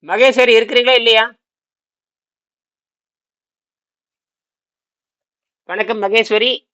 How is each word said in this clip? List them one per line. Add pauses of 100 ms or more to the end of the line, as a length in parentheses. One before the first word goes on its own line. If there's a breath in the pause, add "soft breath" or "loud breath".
மகேஸ்வரி
இருக்கிறீங்களா
இல்லையா? (4000)
வணக்கம்
மகேஸ்வரி. (220)